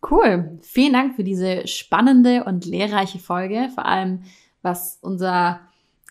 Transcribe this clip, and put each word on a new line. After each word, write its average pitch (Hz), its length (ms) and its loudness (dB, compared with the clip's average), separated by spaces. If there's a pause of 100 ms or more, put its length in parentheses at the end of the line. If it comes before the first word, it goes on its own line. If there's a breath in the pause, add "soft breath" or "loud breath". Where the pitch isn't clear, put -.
Cool. 175 520 2
Vielen 269 320 2
Dank 254 240 0
für 196 80 -4
diese 185 420 -4
spannende 247 800 4
und 180 200 -4
lehrreiche 190 540 -4
Folge, 190 560 -4
vor - 100 -6
allem 185 380 -2 (380 loud breath)
was - 400 -6
unser, 180 580 -2 (520 soft breath)